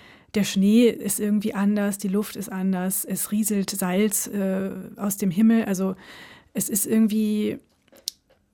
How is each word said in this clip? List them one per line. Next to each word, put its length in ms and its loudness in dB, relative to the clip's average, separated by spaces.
der 100 2
Schnee 440 6
ist 320 -2
irgendwie 340 0
anders, 440 0
die 100 -4
Luft 280 -2
ist 140 -10
anders, 540 -2
es 280 -4
rieselt 380 0
Salz, 560 0
äh, 440 -2
aus 200 -4
dem 140 0
Himmel. 340 4
Also 320 -2
es 160 -4
ist 180 -2
irgendwie 720 0